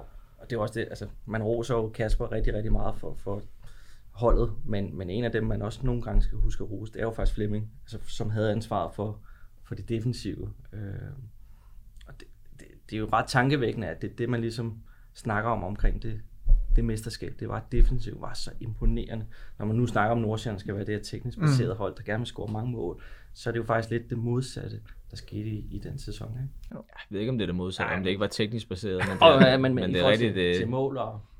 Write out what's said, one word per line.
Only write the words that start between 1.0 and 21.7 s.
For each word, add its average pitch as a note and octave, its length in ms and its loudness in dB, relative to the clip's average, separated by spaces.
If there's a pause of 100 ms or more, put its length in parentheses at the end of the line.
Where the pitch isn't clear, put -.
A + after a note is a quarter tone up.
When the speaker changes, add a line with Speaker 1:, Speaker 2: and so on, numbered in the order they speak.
Speaker 1:
man A2 180 -2
roser A#2 320 0
jo A2 140 0
Kasper A2 420 0
rigtig, A2 220 2
rigtig G#2+ 180 0
meget G#2 260 4
for, - 260 -4
for G2+ 180 -4 (680)
holdet, A2+ 400 4 (140)
men, G2 320 0
men F#2 120 -6
en G#2+ 140 0
af A#2 80 0
dem, A2 120 0
man A2 180 0
også G#2 220 -4
nogle B2 180 0
gange G#2 200 4
skal - 160 4
huske A2 260 4
at G#2+ 80 -6
rose, G#2+ 220 -8
det - 60 -8
er A2+ 40 0
jo A2+ 80 0
faktisk - 240 2
Flemming, G#2 340 -2 (140)
altså, - 140 -12 (100)
som A2 220 -2
havde A2 220 2
ansvar G#2 440 -2
for, G#2+ 220 -4 (460)
for - 120 -10
det G2 140 -10
defensive. A2+ 600 -4 (240)
Øh, G#2+ 60 -10 (1300)
og - 120 -16
det, - 80 -20 (320)
det, - 80 -20 (220)
det G#2 60 -8
er G#2+ 40 -4
jo G#2+ 140 -4
ret A#2 140 4
tankevækkende, B2 600 2
at D#2+ 140 -8
det, - 160 -8
det, A#2 120 -2
man A#2+ 120 0
ligesom A2+ 320 -4 (400)
snakker A2 360 -2
om G#2+ 140 -2
omkring G2 400 2
det, A2 180 -4 (540)
det A#2 100 8
mesterskab, A2 540 -4
det A2 100 -6
var, G#2+ 80 -4
at G#2+ 140 -10
defensiv A#2 500 6
var - 120 -6
så - 260 -4
imponerende. A2+ 640 0 (340)
Når G#2 60 -4
man G#2+ 100 0
nu A#2+ 120 2
snakker G#2+ 280 2
om, A#2 60 2
Nordsjælland G#2+ 380 -2
skal G2 160 -6
være G2+ 100 -4
det G#2 100 -2
her G2+ 60 -4
teknisk - 360 -8
Speaker 2:
Mm. G3 80 -4
Speaker 1:
baserede A#2+ 300 4